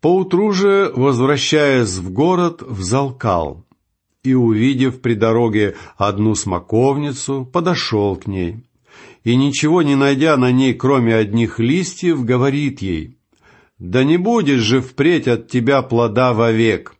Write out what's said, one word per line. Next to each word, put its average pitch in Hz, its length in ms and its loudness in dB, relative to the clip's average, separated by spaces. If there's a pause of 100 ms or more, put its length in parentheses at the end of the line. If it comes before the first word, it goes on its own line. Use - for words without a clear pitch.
Поутру 190 520 0
же, 196 420 2
возвращаясь 135 1000 2
в 92 140 -8
город, 170 500 0
взалкал, 98 1040 -4 (600)
и, 131 100 2
увидев 127 640 0
при 117 140 0
дороге 110 640 0 (200)
одну 104 380 0
смоковницу, 131 1120 -2
подошел 117 720 -2
к - 100 -14
ней. 98 400 -6 (560)
И, 117 140 2
ничего 151 460 2
не 143 120 2
найдя 139 420 2
на 127 140 2
ней, 127 240 2
кроме 127 400 0
одних 113 460 0
листьев, 160 640 -2
говорит 135 580 -2
ей: 87 360 -8 (600)
„Да 95 240 -2
не 151 140 2
будет 180 440 0
же 117 200 2
впредь 139 480 -2
от 117 200 -2
тебя 127 340 0
плода 120 500 0
вовек“. 110 680 0